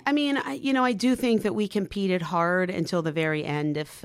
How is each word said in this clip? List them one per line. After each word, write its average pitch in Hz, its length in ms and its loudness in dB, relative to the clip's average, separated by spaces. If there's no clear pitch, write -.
I 277 60 0
mean, 285 260 0
I, 269 160 -4
you 269 200 -2
know, 254 100 4
I 247 80 4
do 247 240 2
think 240 280 2
that 208 120 0
we 208 120 0
competed 190 540 0
hard 175 480 0
until 175 320 -2
the 160 100 -2
very 156 340 0
end. 147 320 -2
If, - 280 -8